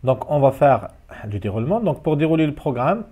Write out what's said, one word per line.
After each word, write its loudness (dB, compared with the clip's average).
Donc, -2
on 2
va 4
faire 2
du -6
déroulement. -2
Donc, -2
pour 0
dérouler 2
le -2
programme -2